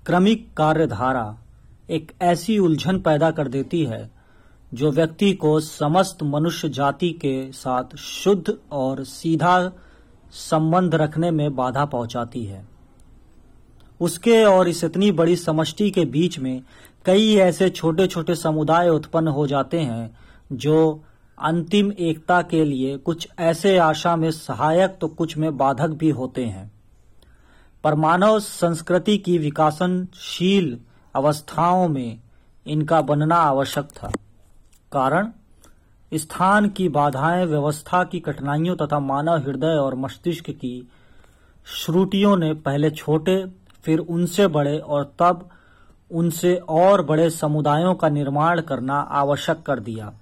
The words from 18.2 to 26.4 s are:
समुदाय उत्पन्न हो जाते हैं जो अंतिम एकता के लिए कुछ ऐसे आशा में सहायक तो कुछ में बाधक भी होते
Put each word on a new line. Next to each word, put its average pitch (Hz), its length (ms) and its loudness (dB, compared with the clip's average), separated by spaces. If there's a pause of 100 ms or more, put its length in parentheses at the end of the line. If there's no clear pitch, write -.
समुदाय 160 540 2
उत्पन्न 160 400 0
हो 147 180 0
जाते 139 340 -2
हैं 113 380 -6 (340)
जो 151 520 2 (340)
अंतिम 170 540 0
एकता 175 500 0
के 160 220 0
लिए 135 340 -2
कुछ 165 300 -6 (100)
ऐसे 175 400 2
आशा 165 380 2
में 160 140 0
सहायक 160 720 0
तो 160 80 -4
कुछ 160 280 -6
में 156 200 -2
बाधक 135 320 0
भी 156 220 0
होते 127 340 -4